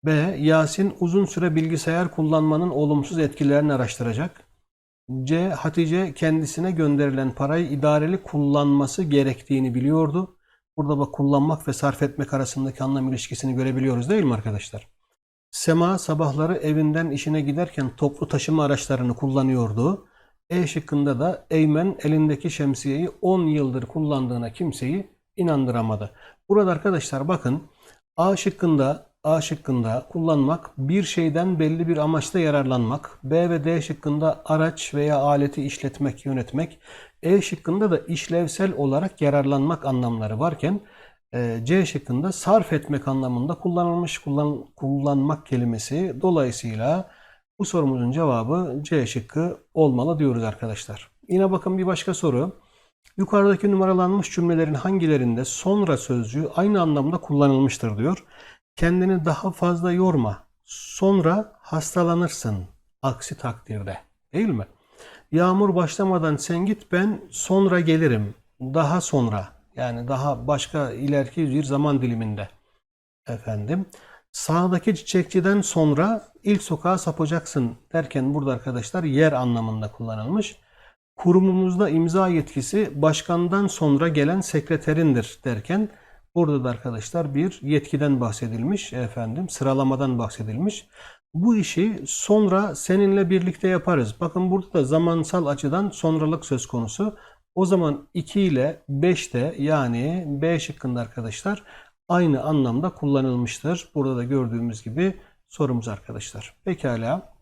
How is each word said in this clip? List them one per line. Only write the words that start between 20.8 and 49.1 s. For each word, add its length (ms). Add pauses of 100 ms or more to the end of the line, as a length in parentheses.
da 300
Eymen 520
elindeki 480
şemsiyeyi 600 (100)
on 260
yıldır 400
kullandığına 680
kimseyi 580 (260)
inandıramadı. 720 (380)
Burada 220
arkadaşlar 580
bakın, 340 (540)
A 200
şıkkında, 680 (180)
A 160
şıkkında 680
kullanmak, 680
bir 240
şeyden 560
belli 300
bir 80
amaçla 420
yararlanmak, 840
B 280
ve 140
D 180
şıkkında 640
araç 500
veya 240
aleti 440
işletmek, 640
yönetmek, 520 (440)
E 200
şıkkında 480
da 80
işlevsel 800
olarak 440
yararlanmak 640
anlamları 520
varken, 420 (540)
e, 300
C 220
şıkkında 460
sarf 400
etmek 360
anlamında 460
kullanılmış, 640
kullan-, 460 (120)
kullanmak 680
kelimesi. 760
Dolayısıyla 880 (480)
bu 60
sorumuzun 460
cevabı 720
C 240
şıkkı 520 (160)